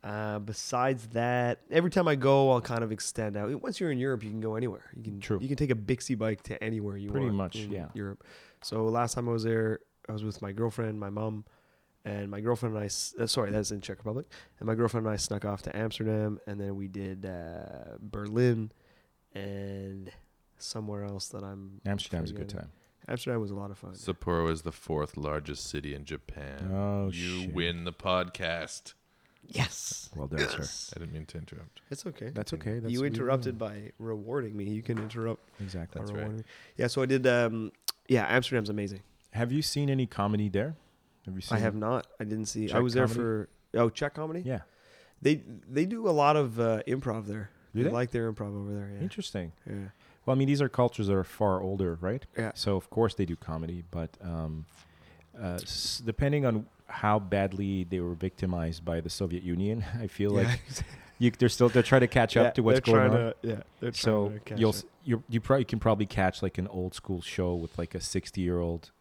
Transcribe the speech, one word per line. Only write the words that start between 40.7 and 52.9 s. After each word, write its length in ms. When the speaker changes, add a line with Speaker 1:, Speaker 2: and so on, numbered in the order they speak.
Speaker 2:
Have 100
you 60
seen 160
Speaker 1:
I 40
have 140
not. 300
I 40
didn't 220
see. 200
I 80
Speaker 2:
Czech 100
Speaker 1:
was 100
there 140
Speaker 2:
comedy? 120
Speaker 1:
for, 300
oh, 140
Czech 240
comedy? 320
Speaker 2:
Yeah. 140
Speaker 1:
They, 180
they 180
do 220
a 40
lot 240
of, 240
uh, 280
improv 380
there. 240
Speaker 2:
Do 100
Speaker 1:
They 60
Speaker 2:
they? 40
Speaker 1:
like 180
their 200
improv 240
over 180
there, 220
yeah. 60
Speaker 2:
Interesting. 520
Speaker 1:
Yeah. 60
Speaker 2:
Well, 100
I 20
mean, 100
these 140
are 80
cultures 380
that 80
are 80
far 380
older, 380
right? 240
Speaker 1:
Yeah. 160
Speaker 2:
So, 220
of 160